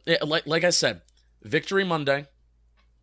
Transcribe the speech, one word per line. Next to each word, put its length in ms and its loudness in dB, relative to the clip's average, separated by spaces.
it, 200 2
like, 220 -2
like 160 0
I 60 4
said, 320 0
victory 420 -2
Monday. 440 0